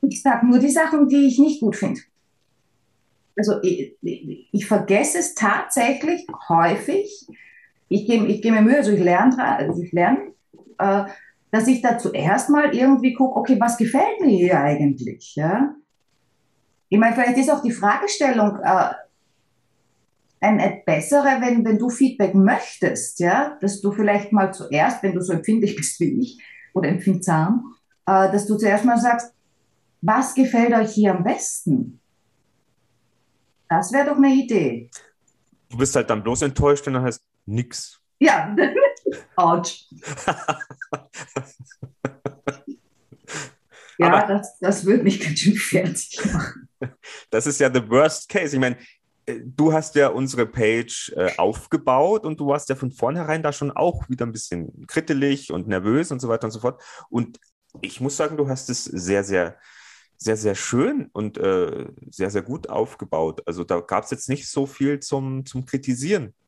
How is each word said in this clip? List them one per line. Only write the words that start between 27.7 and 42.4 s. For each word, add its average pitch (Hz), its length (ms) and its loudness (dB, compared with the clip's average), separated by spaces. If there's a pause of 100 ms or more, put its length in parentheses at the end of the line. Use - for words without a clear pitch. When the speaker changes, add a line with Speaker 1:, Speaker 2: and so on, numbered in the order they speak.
Speaker 1:
äh, 190 260 4
dass 202 160 0
du 214 100 0
zuerst 208 280 2
mal 240 120 4
sagst, 233 360 0 (680)
was 233 320 0
gefällt 240 400 4
euch 214 200 2
hier 208 220 4
am 175 80 -2
besten? 147 760 -2 (1700)
Das 170 240 -2
wär 277 140 2
doch 294 120 -2
eine 269 160 6
Idee. 156 560 0 (800)
Speaker 2:
Du 117 80 -12
bist 139 180 0
halt 120 140 0
dann 107 140 0
bloß 117 200 -2
enttäuscht, 143 420 2
wenn 139 80 -4
dann 127 100 0
heißt, 123 180 -4 (240)
„Nix.“ - 540 -8 (200)
Speaker 1:
Ja. 208 360 2 (400)
<laughs> - 400 -10
Autsch. 175 560 0
Speaker 2:
<laughs> 156 80 -20 (4000)